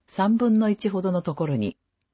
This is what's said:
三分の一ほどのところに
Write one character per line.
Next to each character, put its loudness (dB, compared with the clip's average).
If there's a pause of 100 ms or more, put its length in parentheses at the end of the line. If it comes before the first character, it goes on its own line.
三 0
分 4
の 2
一 -2
ほ -4
ど 0
の 0
と -4
こ -2
ろ 0
に -4 (380)